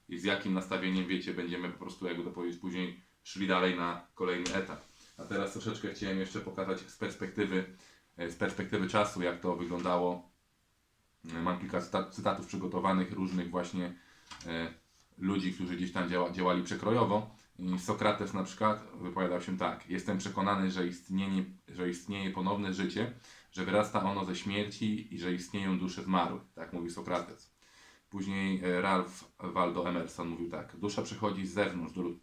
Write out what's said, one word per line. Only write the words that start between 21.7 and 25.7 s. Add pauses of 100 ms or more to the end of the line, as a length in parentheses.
istnieje
ponowne
życie, (400)
że
wyrasta
ono
ze
śmierci
i
że
istnieją